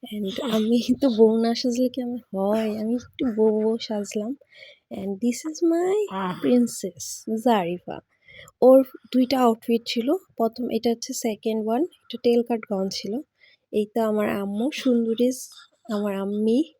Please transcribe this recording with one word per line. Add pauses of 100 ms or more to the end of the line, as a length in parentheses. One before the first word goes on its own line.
(160)
And
আমি (200)
তো
বউ
না
সাজলে
কি
আমার (180)
হয়?
আমি
একটু (100)
বউ
বউ
সাজলাম। (560)
And
this
is
my (360)
princess (100)
জারিফা। (600)
ওর (300)
দুইটা
আউটফিট
ছিল, (240)
প্রথম
এটা
হচ্ছে
সেকেন্ড
ওয়ান,
এটা
টেল
কাট
গাউন
ছিল। (520)
এই (100)
তো
আমার
আম্মু
সুন্দরী, (600)
আমার
আম্মি (160)